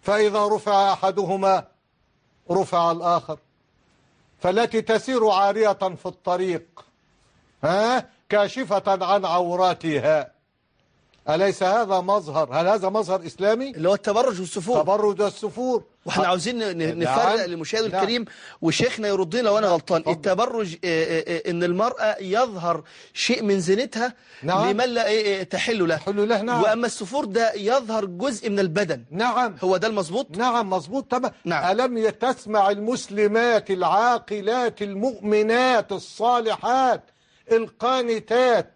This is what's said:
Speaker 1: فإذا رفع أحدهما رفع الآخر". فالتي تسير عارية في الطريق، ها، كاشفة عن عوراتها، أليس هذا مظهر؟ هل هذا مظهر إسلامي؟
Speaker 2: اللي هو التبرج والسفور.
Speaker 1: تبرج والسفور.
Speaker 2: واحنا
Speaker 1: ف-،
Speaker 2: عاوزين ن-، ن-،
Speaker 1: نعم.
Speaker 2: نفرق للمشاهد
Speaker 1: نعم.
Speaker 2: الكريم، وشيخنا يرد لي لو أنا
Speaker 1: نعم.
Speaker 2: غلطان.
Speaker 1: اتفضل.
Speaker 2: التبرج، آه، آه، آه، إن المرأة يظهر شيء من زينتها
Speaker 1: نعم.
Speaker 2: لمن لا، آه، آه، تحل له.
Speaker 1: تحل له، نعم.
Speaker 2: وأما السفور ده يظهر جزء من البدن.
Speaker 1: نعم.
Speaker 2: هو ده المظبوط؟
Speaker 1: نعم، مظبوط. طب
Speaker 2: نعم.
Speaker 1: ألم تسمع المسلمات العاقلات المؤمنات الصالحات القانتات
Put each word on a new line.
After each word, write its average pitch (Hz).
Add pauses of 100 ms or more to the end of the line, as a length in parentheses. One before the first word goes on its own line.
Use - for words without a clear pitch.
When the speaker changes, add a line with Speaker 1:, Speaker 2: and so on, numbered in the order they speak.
Speaker 1:
فإذا 208
رفع 202
أحدهما 190 (880)
رفع 175
الآخر". 170 (1000)
فالتي 220
تسير 220
عارية 202
في 190
الطريق، 180 (1000)
ها، 214 (200)
كاشفة 196
عن 190
عوراتها، 170 (1000)
أليس 185
هذا 196
مظهر؟ 160
هل 165
هذا 190
مظهر 190
إسلامي؟ 226
Speaker 2:
اللي 165
هو 202
التبرج 208
والسفور. 190
Speaker 1:
تبرج 202
والسفور. 214 (220)
Speaker 2:
واحنا 190
Speaker 1:
ف-، 180
Speaker 2:
عاوزين 185
ن-، 202
ن-، 160
Speaker 1:
نعم. 135
Speaker 2:
نفرق 202
للمشاهد 175
Speaker 1:
نعم. 196
Speaker 2:
الكريم، 226 (360)
وشيخنا 214
يرد 190
لي 247
لو 214
أنا 214
Speaker 1:
نعم. 175
Speaker 2:
غلطان. 165
Speaker 1:
اتفضل. 160
Speaker 2:
التبرج، 202 (100)
آه، 160
آه، 165
آه، 170
إن 170
المرأة 214
يظهر 185 (300)
شيء -
من 196
زينتها 220 (300)
Speaker 1:
نعم. 190
Speaker 2:
لمن 240
لا، 233
آه، 208
آه، 185
تحل 190
له. 165
Speaker 1:
تحل 202
له، 214
نعم. 240
Speaker 2:
وأما 220
السفور 226
ده 220
يظهر 220
جزء 214
من 202
البدن. 160
Speaker 1:
نعم. 220
Speaker 2:
هو 185
ده 190
المظبوط؟ 196
Speaker 1:
نعم، 233
مظبوط. 185
طب 247 (140)
Speaker 2:
نعم. 170
Speaker 1:
ألم 226
تسمع 214
المسلمات 214
العاقلات 214
المؤمنات 214
الصالحات 226 (480)
القانتات 233